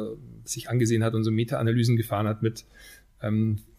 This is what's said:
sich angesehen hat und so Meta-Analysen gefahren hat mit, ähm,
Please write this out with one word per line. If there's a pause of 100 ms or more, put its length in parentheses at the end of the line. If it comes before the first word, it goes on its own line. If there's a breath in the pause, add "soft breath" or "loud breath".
(440)
sich
angesehen
hat
und
so
Meta-Analysen
gefahren
hat
mit, (580 soft breath)
ähm, (180)